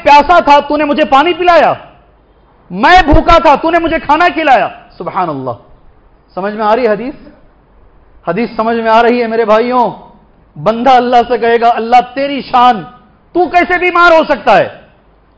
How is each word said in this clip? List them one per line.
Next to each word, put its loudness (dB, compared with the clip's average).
پیاسا 4
تھا، 4
تو -6
نے -2
مجھے 0
پانی 2
پلایا، 2
میں 2
بھوکا 2
تھا، 2
تو -2
نے 0
مجھے -4
کھانا 0
کھلایا۔" 0
سبحان -6
اللہ۔ -8
سمجھ -8
میں -6
آ 0
رہی -2
ہے 0
حدیث؟ -8
حدیث -4
سمجھ -4
میں -4
آ 2
رہی 0
ہے -2
میرے -4
بھائیوں؟ 0
بندہ -2
اللہ 2
سے -2
کہے 0
گا، 2
"اللہ 0
تیری -6
شان، 0
تو 0
کیسے 0
بیمار 2
ہو 2
سکتا 0
ہے؟ 0